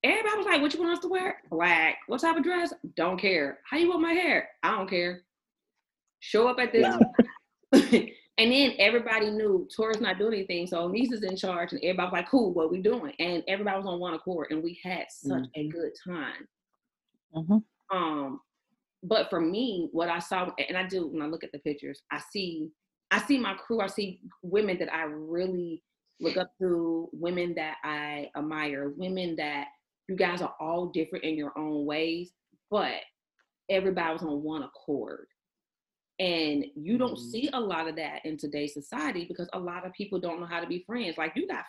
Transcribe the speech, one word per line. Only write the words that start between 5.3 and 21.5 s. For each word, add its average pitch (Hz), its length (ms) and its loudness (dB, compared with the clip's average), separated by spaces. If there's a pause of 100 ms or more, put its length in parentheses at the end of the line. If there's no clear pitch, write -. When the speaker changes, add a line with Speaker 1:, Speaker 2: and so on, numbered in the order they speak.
Speaker 1:
Show 226 300 2
up 247 100 0
at 247 140 0
this - 100 6
Speaker 2:
Yeah. - 160 4
Speaker 1:
time." - 1120 6
<laughs> - 60 -20 (200)
And 226 140 6
then 269 260 6
everybody 220 520 4
knew 208 440 2
Tori's 220 260 2
not 190 160 2
doing 214 180 2
anything, 180 340 -2
so 175 200 0
Nisa's 220 360 0
in 185 120 -2
charge, 175 360 -2
and - 100 -4
everybody 180 240 2
was 180 60 -4
like, - 180 -2
"Cool, 226 240 4
what 160 160 2
we 185 100 -2
doing?" 202 380 2
And 170 300 0
everybody 196 280 0
was 196 100 -4
on 175 120 -4
one 175 160 -4
accord, 165 380 -6
and 156 100 -2
we 170 220 -6
had 180 260 -6
such 131 360 -4 (100)
a 151 80 -6
Speaker 2:
Mm-hmm. 151 60 -4
Speaker 1:
good 165 220 -6 (140)
time. 156 420 -8 (840)
Speaker 3:
Mm-hmm. 190 640 0
Speaker 1:
Um, 151 440 -2 (640)
but 190 260 2
for 180 120 0
me, 180 500 0
what 170 180 0
I 170 120 -2
saw, 185 300 -2 (180)
and 180 100 -4
I 185 80 0
do 185 220 -2
when 156 140 -4
I 147 40 -4
look 160 160 -6
at - 80 -12